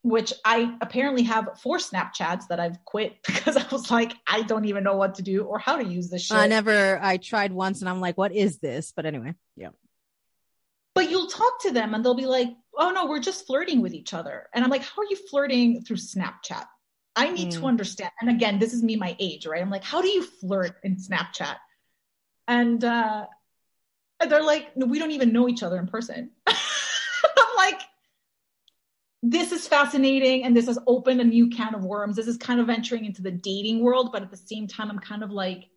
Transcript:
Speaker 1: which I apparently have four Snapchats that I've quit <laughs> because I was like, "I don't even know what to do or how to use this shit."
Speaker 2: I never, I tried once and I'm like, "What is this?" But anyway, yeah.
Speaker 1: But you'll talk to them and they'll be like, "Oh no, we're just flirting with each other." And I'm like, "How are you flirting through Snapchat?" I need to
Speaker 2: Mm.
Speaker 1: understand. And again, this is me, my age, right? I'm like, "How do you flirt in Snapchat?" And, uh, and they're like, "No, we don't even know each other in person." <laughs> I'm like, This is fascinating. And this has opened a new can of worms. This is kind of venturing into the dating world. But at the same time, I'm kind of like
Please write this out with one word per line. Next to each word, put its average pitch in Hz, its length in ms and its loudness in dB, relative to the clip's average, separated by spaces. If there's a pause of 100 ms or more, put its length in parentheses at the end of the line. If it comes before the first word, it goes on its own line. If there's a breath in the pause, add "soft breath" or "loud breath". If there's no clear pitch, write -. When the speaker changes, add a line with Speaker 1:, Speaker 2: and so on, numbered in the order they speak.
Speaker 1:
which 226 300 2 (120)
I 233 360 2
apparently 247 440 0
have 220 360 -2
four 311 180 -2
Snapchats 180 680 -4
that 170 120 -2
I've 175 240 -4
quit 214 380 -6
<laughs> - 40 -8
because - 320 0
I - 140 2
was 262 180 -6
like, 233 240 2 (120)
"I 220 160 0
don't 220 240 0
even 202 180 -2
know 196 120 4
what 196 200 2
to 190 60 -8
do 196 200 0
or 208 160 -6
how 294 180 0
to 262 80 -2
use 175 240 -4
this 180 140 -6
shit." - 160 0
Speaker 2:
I 214 80 6
never, 208 560 4
I 190 160 2
tried 202 340 -2
once 190 280 -2
and 185 100 -4
I'm 185 100 -4
like, 175 160 -2
"What 190 160 0
is 196 280 2
this?" 143 340 -6
But 156 100 -8
anyway, 151 300 -6 (220)
yeah. 90 140 -16 (1200)
Speaker 1:
But 359 160 2
you'll 349 160 0
talk 480 360 0
to 359 100 0
them 220 200 0
and 220 120 -2
they'll 247 100 4
be 262 120 -2
like, 254 240 2 (280)
"Oh 349 140 2
no, 370 140 -2
we're 302 120 -4
just 370 300 -6
flirting 285 340 2
with 185 120 -6
each - 200 -12
other." 143 400 -10
And 240 100 0
I'm 254 60 4
like, 269 140 0
"How - 180 -8
are 403 80 -2
you 392 60 -2 (120)
flirting 247 540 2
through 220 140 -6
Snapchat?" - 720 -8 (500)
I 285 140 2
need 339 220 -4
to 170 80 -6
Speaker 2:
Mm. 262 80 -2
Speaker 1:
understand. 202 420 -2 (100)
And 233 100 0
again, 214 300 2
this 233 140 0
is 233 100 0
me, 220 120 0
my 180 220 -4
age, 170 280 -6
right? 160 140 -4
I'm 190 100 -4
like, 196 140 -6
"How 339 180 -2
do 370 60 2
you 381 140 2
flirt 185 640 -4
in 185 120 0
Snapchat?" 170 600 -6 (880)
And, 240 380 2
uh, 220 420 -2 (960)
and 254 100 0
they're 302 140 6
like, 302 320 0
"No, 262 100 0
we 285 140 0
don't 311 120 -2
even 254 200 4
know 247 160 4
each 233 160 -2
other 180 140 -2
in 180 100 -4
person." 233 500 -8
<laughs> - 80 -6
I'm - 1120 2
like, 381 240 4 (1400)
This 330 300 2
is 330 140 -6
fascinating. 269 760 4
And 240 120 6
this 233 100 4
has 240 200 -2
opened 254 340 4
a 240 40 4
new 233 240 6
can 220 260 -4
of 190 100 -6
worms. 208 320 -4
This 226 120 -4
is 233 80 -4
kind 240 240 0
of 233 60 2
venturing 233 380 -2
into 190 180 -10
the 185 80 -6
dating 202 500 -4
world. 247 320 4
But 196 100 -6
at 185 80 -14
the 190 60 -20
same 214 320 -10
time, 214 220 -8
I'm 208 80 -8
kind 208 260 -10
of 196 60 -10
like 185 340 -6 (120)